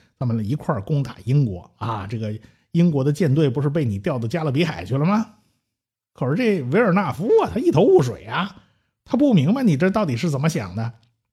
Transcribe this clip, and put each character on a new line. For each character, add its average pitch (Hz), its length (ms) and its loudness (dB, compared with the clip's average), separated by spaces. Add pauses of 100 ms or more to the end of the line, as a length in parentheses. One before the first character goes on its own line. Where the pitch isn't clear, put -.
(200)
咱 131 60 -4
们 113 220 -2
一 127 80 -2
块 151 200 -4
儿 101 60 -4
攻 143 200 -2
打 - 140 -10 (100)
英 139 200 2
国 90 320 -8
啊。 107 280 -6
这 110 140 -8
个 107 180 -6 (340)
英 170 200 4
国 135 120 0
的 147 80 2
舰 143 220 0
队 151 160 4
不 131 120 -2
是 147 80 -2
被 151 140 -2
你 104 140 -2
调 127 220 -4
到 113 80 -4
加 160 160 -4
勒 151 80 -2
比 143 120 0
海 120 220 -6
去 131 120 -4
了 147 80 0
吗？ 214 300 0 (760)
可 127 160 -4
是 147 60 0
这 208 280 0
维 131 160 0
尔 214 140 2
纳 185 180 0
夫 185 160 -6 (160)
啊， - 80 -2
他 214 80 -4
一 349 120 2
头 156 100 4
雾 339 220 6
水 95 220 -6
啊， 165 380 -6 (420)
他 - 120 0
不 277 160 4
明 160 200 4
白 277 100 -2
你 180 120 4
这 175 140 0
到 208 160 0
底 135 100 -2
是 170 140 -2
怎 139 100 -2
么 156 100 0
想 98 260 -6
的。 117 180 -4 (400)